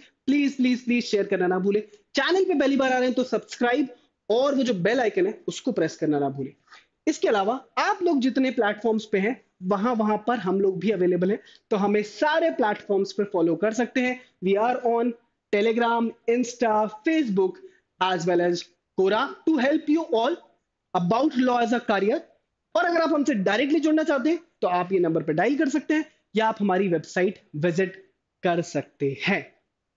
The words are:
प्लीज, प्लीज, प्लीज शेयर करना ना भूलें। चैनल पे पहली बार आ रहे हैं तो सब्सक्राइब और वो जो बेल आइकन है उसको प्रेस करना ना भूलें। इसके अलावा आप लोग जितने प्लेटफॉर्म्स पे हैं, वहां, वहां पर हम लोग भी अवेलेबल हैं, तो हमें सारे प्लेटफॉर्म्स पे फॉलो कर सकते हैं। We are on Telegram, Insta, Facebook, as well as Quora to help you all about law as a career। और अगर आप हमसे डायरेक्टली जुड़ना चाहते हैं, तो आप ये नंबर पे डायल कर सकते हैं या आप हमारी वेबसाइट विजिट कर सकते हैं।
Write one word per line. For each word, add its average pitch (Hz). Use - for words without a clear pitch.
प्लीज, 277
प्लीज, 247
प्लीज 240
शेयर 196
करना 185
ना 185
भूलें। 202
चैनल 330
पे 359
पहली 269
बार 262
आ 254
रहे 247
हैं 254
तो 254
सब्सक्राइब 247
और 262
वो 262
जो 233
बेल 202
आइकन 196
है -
उसको 202
प्रेस 160
करना 151
ना 143
भूलें। 135
इसके 320
अलावा 220
आप 381
लोग 339
जितने 262
प्लेटफॉर्म्स 220
पे -
हैं, 214
वहां, 202
वहां 214
पर 240
हम 190
लोग 190
भी 196
अवेलेबल 180
हैं, 240
तो 214
हमें 202
सारे 311
प्लेटफॉर्म्स 202
पे 208
फॉलो 170
कर 208
सकते 247
हैं। 247
We 196
are 247
on 233
Telegram, 226
Insta, 226
Facebook, 208
as 185
well 175
as 170
Quora 214
to 269
help 294
you 320
all 247
about 247
law 240
as 220
a 233
career। 208
और 349
अगर 339
आप 320
हमसे 294
डायरेक्टली 226
जुड़ना 311
चाहते 294
हैं, 339
तो 202
आप 180
ये 190
नंबर 165
पे 151
डायल 220
कर 302
सकते 302
हैं 311
या 220
आप 220
हमारी 196
वेबसाइट 180
विजिट 180
कर 175
सकते 139
हैं। 175